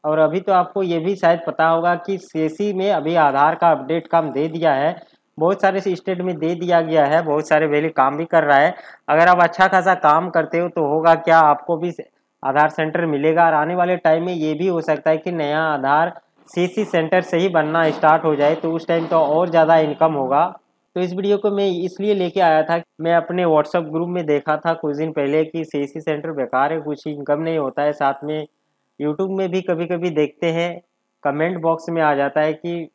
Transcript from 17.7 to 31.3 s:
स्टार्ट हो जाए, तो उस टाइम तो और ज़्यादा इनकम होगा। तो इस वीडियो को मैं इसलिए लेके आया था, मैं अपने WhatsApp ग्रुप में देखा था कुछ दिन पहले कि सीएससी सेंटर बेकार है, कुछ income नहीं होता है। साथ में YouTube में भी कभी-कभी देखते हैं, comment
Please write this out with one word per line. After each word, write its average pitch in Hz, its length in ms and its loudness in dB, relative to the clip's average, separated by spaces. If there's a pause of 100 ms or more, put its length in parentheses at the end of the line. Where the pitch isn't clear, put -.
स्टार्ट 156 340 2
हो 156 120 0
जाए, 147 200 2
तो 165 180 -4
उस 165 140 -6
टाइम 165 200 -2
तो 165 120 2
और 160 300 2
ज़्यादा 160 280 4
इनकम 156 360 0
होगा। 139 320 0 (500)
तो 180 60 -4
इस 180 120 -4
वीडियो 202 240 0
को 202 140 0
मैं 202 160 0
इसलिए 185 460 -2
लेके 185 260 -2
आया 160 240 4
था, 170 180 -2 (200)
मैं 165 140 2
अपने 175 300 0
WhatsApp 156 460 2
ग्रुप 165 180 -4
में 175 160 -4
देखा 151 320 0
था 165 160 -2
कुछ 147 220 -4
दिन 160 160 -4
पहले 151 340 0
कि 160 200 -8
सीएससी 147 360 -8
सेंटर 156 300 -6
बेकार 139 420 -2
है, 160 80 -4
कुछ 147 260 -8
income 147 340 -4
नहीं 165 160 -4
होता 139 240 -4
है। 147 120 -2
साथ 139 300 -4
में 151 220 -6 (540)
YouTube 151 300 -4
में 190 220 -4
भी 185 100 -2
कभी-कभी 175 480 -4
देखते 151 420 -2
हैं, 170 300 -4 (420)
comment 156 380 -2